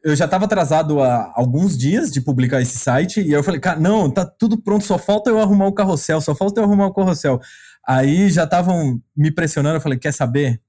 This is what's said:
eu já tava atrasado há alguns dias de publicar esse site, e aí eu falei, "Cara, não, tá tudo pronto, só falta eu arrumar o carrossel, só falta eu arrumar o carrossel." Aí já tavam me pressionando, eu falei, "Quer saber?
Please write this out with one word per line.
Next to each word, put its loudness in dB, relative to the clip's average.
eu 2
já 0
tava 0
atrasado 0
há 0
alguns 0
dias 0
de -2
publicar 0
esse -2
site, 0
e -2
aí 2
eu 2
falei, -2
"Cara, -2
não, 2
tá -2
tudo -2
pronto, 0
só 0
falta 0
eu 2
arrumar 4
o 0
carrossel, 0
só -2
falta -2
eu 2
arrumar 2
o -6
carrossel." 0
Aí 4
já 2
tavam 0
me 2
pressionando, -2
eu -2
falei, -4
"Quer -4
saber? -2